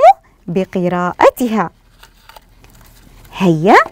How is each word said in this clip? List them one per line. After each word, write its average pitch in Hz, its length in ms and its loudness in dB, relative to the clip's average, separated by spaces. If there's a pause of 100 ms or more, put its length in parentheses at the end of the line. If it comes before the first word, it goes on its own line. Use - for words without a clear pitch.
(460)
بقراءتها. 180 1200 -4 (1700)
هيا 180 400 2 (160)